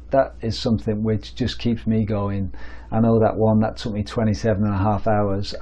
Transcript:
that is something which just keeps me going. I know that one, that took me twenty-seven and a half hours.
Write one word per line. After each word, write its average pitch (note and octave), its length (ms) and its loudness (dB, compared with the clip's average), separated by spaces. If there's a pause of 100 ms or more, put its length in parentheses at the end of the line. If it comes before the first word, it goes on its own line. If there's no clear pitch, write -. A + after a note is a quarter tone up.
(120)
that - 300 2
is A2 160 -4
something A2 460 0
which A2 320 -2
just - 240 -4
keeps A#2 280 -2
me A2 180 2
going. G2 480 -2 (380)
I A2+ 80 2
know A2+ 200 4
that A2 160 2
one, A2 240 4
that A2 180 0
took A2 160 -6
me G2+ 100 -2
twenty-seven G#2+ 640 0
and G#2 80 0
a G2 40 -2
half G2+ 300 0
hours. G2+ 540 0